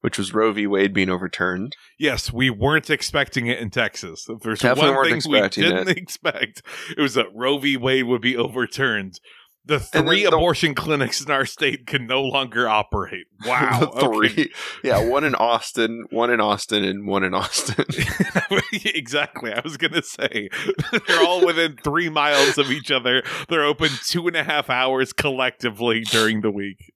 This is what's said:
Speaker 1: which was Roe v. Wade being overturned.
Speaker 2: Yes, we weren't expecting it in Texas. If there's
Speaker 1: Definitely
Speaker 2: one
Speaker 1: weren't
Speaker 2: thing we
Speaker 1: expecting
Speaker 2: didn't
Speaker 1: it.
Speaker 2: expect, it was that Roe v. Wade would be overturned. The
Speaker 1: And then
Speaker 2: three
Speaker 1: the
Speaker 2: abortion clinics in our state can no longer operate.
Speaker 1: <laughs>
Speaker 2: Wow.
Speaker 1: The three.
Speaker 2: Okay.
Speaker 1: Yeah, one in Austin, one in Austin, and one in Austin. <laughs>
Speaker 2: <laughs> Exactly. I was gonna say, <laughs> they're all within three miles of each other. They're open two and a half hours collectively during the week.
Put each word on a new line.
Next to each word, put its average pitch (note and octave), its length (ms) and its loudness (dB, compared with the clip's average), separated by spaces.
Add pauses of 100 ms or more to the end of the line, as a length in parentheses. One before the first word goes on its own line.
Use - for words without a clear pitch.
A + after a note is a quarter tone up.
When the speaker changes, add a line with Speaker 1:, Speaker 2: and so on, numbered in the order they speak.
Speaker 1:
which - 160 -2
was F#2+ 160 -4
Roe G#2+ 180 4
v. G#2 160 0
Wade G2 260 4
being F#2+ 160 2
overturned. F#2 640 -4 (220)
Speaker 2:
Yes, B2+ 360 -2
we B2+ 160 0
weren't C#3 400 0
expecting C3+ 580 -2
it A#2+ 120 -2
in A#2 100 -6
Texas. G2 580 -4
If A2+ 140 -10
there's A2 180 -4
Speaker 1:
Definitely C3+ 320 4
Speaker 2:
one C3+ 60 2
Speaker 1:
weren't D3+ 260 2
Speaker 2:
thing D#3 80 -2
we A#2+ 60 4
Speaker 1:
expecting G2+ 260 2
Speaker 2:
didn't F#3 260 2
Speaker 1:
it. - 80 2
Speaker 2:
expect, - 640 -6 (360)
it D3+ 40 0
was C#3 120 0
that A#2 200 2
Roe B2+ 240 0
v. C3+ 200 0
Wade C3 280 2
would A#2+ 160 0
be B2 140 0
overturned. A2+ 840 -2 (460)
The D3 100 2
Speaker 1:
And B2 80 -2 (100)
then D#3+ 140 4
Speaker 2:
three G3 160 2
Speaker 1:
the G3 40 4
Speaker 2:
abortion D#3+ 480 2
clinics C#3+ 480 -2
in D3 80 -4
our C3+ 140 2
state - 420 -2
can B2+ 180 -2
no C3 160 0
longer B2 460 0
operate. G2+ 640 0
Speaker 1:
<laughs> G#2+ 140 -18
Speaker 2:
Wow. B2 500 2
Speaker 1:
The C3 60 0
three. A2 280 4
Speaker 2:
Okay. - 200 0 (340)
Speaker 1:
Yeah, A2 240 2
one C#3 160 2
in C#3 120 0
Austin, A2+ 760 0
one A#2+ 220 0
in A#2 100 4
Austin, G#2 420 2
and G2+ 240 -2
one G2 160 2
in F2+ 100 0
Austin. - 520 -2 (280)
<laughs> - 380 -2
Speaker 2:
<laughs> - 340 -2
Exactly. C#3 680 -4
I A#2 100 -2
was D3+ 140 -10
gonna E3 240 -2
say, - 480 -6 (260)
<laughs> - 320 -4
they're - 180 4
all F3+ 200 4
within E3 360 0
three D#3+ 280 0
miles D3 480 4
of C#3 140 0
each C#3+ 200 -4
other. B2 320 2 (260)
They're D#3+ 140 2
open D3 260 0 (160)
two E3+ 220 -2
and E3+ 80 -2
a D#3 80 0
half D3 260 -2
hours C3 440 0
collectively A#2+ 880 0
during A2 400 2
the G#2+ 100 0
week. G2+ 440 -10